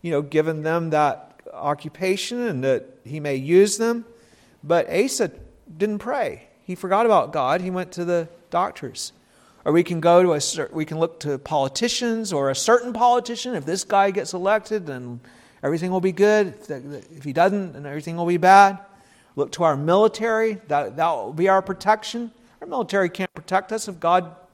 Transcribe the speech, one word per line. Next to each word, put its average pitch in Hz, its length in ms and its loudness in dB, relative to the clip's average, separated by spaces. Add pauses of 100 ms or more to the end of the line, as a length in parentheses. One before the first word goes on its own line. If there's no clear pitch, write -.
you 170 100 -6
know, 147 100 0
given 156 420 -2
them 165 260 0
that 151 500 0 (140)
occupation 185 880 -4
and 160 240 -4
that 131 180 2 (220)
he 147 160 -10
may 143 140 -4
use 175 420 4
them. 233 260 0 (580)
But 160 300 0
Asa 208 400 0 (460)
didn't 208 220 -2
pray. 240 500 -6 (140)
He 180 120 -8
forgot 196 300 0
about 170 260 4
God. 151 300 0
He 180 80 -6
went 180 240 -6
to 175 100 -6
the 170 240 -2 (220)
doctors. - 640 -6 (500)
Or 147 80 0
we 170 120 6
can 170 160 -4
go 170 220 6
to 175 120 4
a 147 80 0
cer-, 156 300 -6
we 156 140 -4
can 156 140 -8
look 165 220 -2
to 143 180 -4
politicians 220 920 -4
or 139 200 0
a 131 40 -2
certain 240 380 2
politician. 240 640 0
If 143 100 -6
this 185 180 -4
guy 196 280 2
gets 185 220 -6
elected, 202 520 -2
then 123 360 -10 (420)
everything 165 280 -2
will 185 100 0
be 190 100 2
good. 202 360 4
If, - 200 -16
the, 139 360 -12 (120)
if 139 80 -20
he 143 100 -8
doesn't, 185 400 2
then 143 120 -16
everything 151 320 -10
will 170 80 -4
be 175 120 0
bad. 196 420 8 (560)
Look 139 180 -2
to 175 100 -4
our 156 120 4
military. 220 800 2 (120)
That, 143 300 -4
that 165 140 0
will 120 220 -6
be 175 160 2
our 190 120 6
protection. 220 680 -2 (300)
Our 339 60 -14
military 202 420 0
can't 185 240 -8
protect 185 380 -4
us 220 160 -6
if 175 120 -14
God 170 360 0 (180)